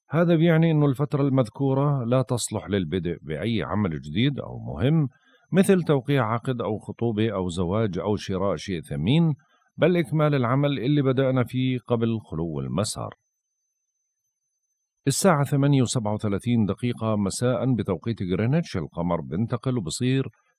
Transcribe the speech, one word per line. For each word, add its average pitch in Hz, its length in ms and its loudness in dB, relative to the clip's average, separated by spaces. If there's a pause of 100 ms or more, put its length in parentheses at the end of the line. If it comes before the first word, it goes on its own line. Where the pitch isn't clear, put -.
هذا 170 260 2
بيعني 165 360 4
إنه 151 140 4
الفترة 139 360 0
المذكورة 135 840 0
لا 123 180 2
تصلح 107 480 -4
للبدء 87 520 -2
بأي 80 420 -4
عمل 82 380 -2
جديد 107 380 -2
أو 113 200 -10
مهم، 131 480 0 (440)
مثل 185 320 4
توقيع 135 500 0
عقد 117 280 -4
أو 101 160 -2
خطوبة 110 560 -2
أو 92 160 -2
زواج 92 500 -2
أو 101 160 0
شراء 95 400 -2
شيء 82 260 -6
ثمين، 135 520 2 (440)
بل 175 200 2
إكمال 151 380 2
العمل 135 440 0
اللي 143 220 2
بدأنا 131 420 2
فيه 127 440 -2
قبل 113 320 0
خلو 80 400 -6
المسار. 65 540 -4 (1900)
الساعة 143 360 2
ثمانية 139 380 2
وسبعة 107 320 0
وثلاثين 107 520 0
دقيقة 110 500 -2
مساء 120 580 0
بتوقيت 101 480 -2
غرينتش 104 560 0
القمر 85 440 -2
بنتقل 113 560 -4
وبصير 123 500 -2 (320)